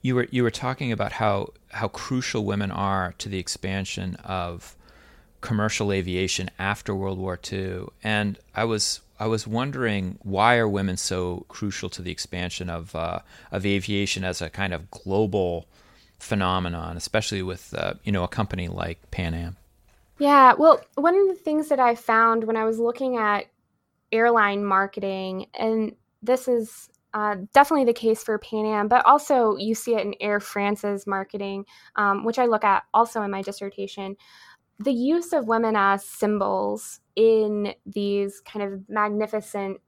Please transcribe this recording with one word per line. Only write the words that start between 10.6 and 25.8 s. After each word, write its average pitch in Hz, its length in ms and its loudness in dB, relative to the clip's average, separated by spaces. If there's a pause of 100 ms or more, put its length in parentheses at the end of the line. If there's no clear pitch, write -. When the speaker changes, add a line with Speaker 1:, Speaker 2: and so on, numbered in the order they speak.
Speaker 1:
women 98 300 0
so 90 520 -4
crucial - 420 -8
to - 100 -12
the 90 100 -8
expansion 90 560 -8
of, 85 280 -8
uh, 85 240 -4 (320)
of 95 160 -2
aviation 101 560 0
as 92 180 -4
a 82 80 -6
kind 95 240 -4
of 90 160 -10
global 95 760 -2 (500)
phenomenon, 87 800 -2
especially 101 460 -4
with, 90 340 -10
uh, - 160 -4 (100)
you 107 80 -2
know, 92 120 2
a 90 40 -2
company 92 420 -4
like 87 420 -8
Pan 85 240 -2
Am? 85 220 -8 (600)
Speaker 2:
Yeah, 285 400 8
well, 311 240 8 (140)
one 339 200 2
of 392 120 4
the 370 80 0
things 302 340 -2
that 277 100 2
I 240 140 4
found 226 520 4
when 220 120 0
I 220 60 0
was 220 160 0
looking 240 380 0
at 208 280 0 (680)
airline 214 520 4
marketing, 190 840 -2 (100)
and 220 380 0 (260)